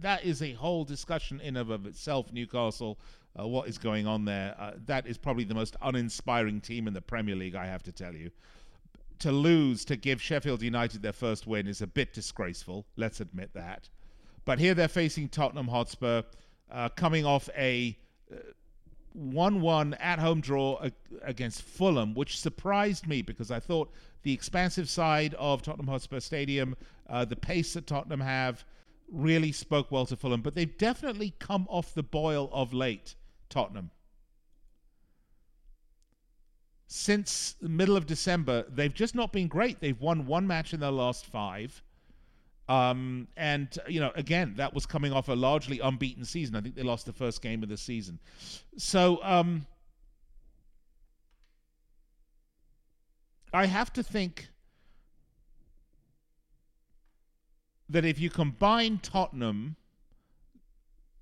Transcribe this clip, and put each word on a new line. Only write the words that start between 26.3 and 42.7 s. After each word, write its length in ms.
uh, 160
the 100
pace 380
that 140
Tottenham 340
have, 440
really 400
spoke 400
well 160
to 80
Fulham. 260
But 140
they've 220
definitely 640
come 300
off 240
the 100
boil 480
of 220
late, 420
Tottenham. 420
Since 720
the 80
middle 260
of 120
December, 600
they've 260
just 200
not 180
been 160
great. 320
They've 200
won 260
one 220
match 260
in 60
their 120
last 360
five. 560
Um, 640